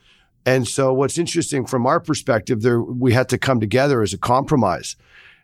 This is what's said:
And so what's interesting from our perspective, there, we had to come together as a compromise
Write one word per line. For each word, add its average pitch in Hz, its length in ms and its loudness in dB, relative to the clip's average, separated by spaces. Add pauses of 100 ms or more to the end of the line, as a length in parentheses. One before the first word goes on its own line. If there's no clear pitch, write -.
(460)
And 127 220 2
so 131 260 0
what's 131 240 0
interesting 156 480 -2
from 123 220 -2
our 160 120 2
perspective, 127 640 -2
there, 120 180 2
we 120 340 0
had 123 160 2
to 127 100 0
come 127 200 0
together 120 440 0
as 98 100 -2
a 95 60 -8
compromise 120 760 0 (480)